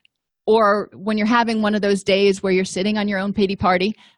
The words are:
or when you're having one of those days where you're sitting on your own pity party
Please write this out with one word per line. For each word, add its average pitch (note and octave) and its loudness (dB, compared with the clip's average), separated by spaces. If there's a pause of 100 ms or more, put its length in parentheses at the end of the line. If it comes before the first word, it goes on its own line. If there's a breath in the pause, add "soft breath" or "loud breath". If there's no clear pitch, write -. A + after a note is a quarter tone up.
(460)
or G#3+ 2
when G3+ -6
you're G#3+ 0
having A3+ 0
one G#3 0
of G#3 -2
those G3+ -2
days G3 2
where F#3+ -2
you're F#3 2
sitting G#3 -4
on G#3 -2
your G3+ -4
own G3 -4
pity G3 -2
party F#3+ 0 (220 soft breath)